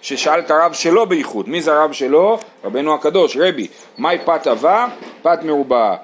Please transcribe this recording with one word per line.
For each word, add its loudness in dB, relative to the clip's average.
ששאל -2
את -4
הרב 2
שלו 2
בייחוד. -4
מי -4
זה 0
הרב 2
שלו? 2
רבנו -2
הקדוש, 0
רבי. 0
"מהי -2
פת 0
אבה?" 2
פת 2
מרובה. 0